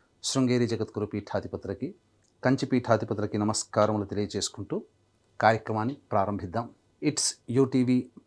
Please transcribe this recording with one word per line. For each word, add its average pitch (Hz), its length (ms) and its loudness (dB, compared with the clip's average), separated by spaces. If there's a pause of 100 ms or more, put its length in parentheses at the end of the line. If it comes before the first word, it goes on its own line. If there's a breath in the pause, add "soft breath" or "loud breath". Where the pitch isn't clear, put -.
(240)
శృంగేరి 123 440 2
జగద్గురు 107 460 -4
పీఠాధిపతులకి, 101 760 -6 (560)
కంచి 135 220 2
పీఠాధిపతులకి 110 760 0
నమస్కారములు 107 640 2
తెలియజేసుకుంటూ 101 720 -6 (600)
కార్యక్రమాన్ని 110 560 2 (140)
ప్రారంభిద్దాం. 101 580 -2 (340)
ఇట్స్ 151 280 -2 (200)
యూటీవీ 127 480 4 (300)